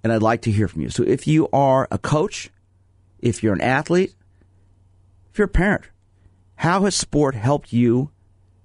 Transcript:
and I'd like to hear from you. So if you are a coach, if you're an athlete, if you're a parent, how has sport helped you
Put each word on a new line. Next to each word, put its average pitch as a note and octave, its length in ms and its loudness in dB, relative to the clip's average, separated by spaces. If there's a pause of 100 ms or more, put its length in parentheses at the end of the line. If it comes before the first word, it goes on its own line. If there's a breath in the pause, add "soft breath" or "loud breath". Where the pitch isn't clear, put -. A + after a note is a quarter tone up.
and A2+ 80 2
I'd A2 100 2
like A2+ 200 2
to A2+ 100 0
hear G2+ 160 0
from D#2+ 140 -8
you. A#1+ 80 -6
So - 120 -2
if - 240 0
you D#3 260 2
are C3+ 380 2
a - 80 -4
coach, - 520 -4 (720)
if - 220 -2
you're G#2+ 100 2
an F2 80 -2
athlete, D#3 540 0 (1160)
if - 60 -8
you're G#3 80 2
a - 20 -10
parent, F#3 360 0 (720)
how F#3 300 0
has G3 100 0
sport D3 400 0
helped C3 380 -2
you A#2+ 380 2 (540)